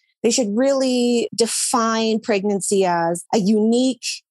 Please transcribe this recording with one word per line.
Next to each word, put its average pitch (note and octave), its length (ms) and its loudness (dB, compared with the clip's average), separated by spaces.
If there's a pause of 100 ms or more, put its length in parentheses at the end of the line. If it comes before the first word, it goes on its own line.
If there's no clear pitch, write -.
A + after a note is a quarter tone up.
(220)
they A3+ 80 2
should G#3+ 260 0
really B3 800 2
define A3+ 840 0
pregnancy G3+ 680 0
as E3+ 480 -2
a - 40 2
unique A3+ 680 0 (240)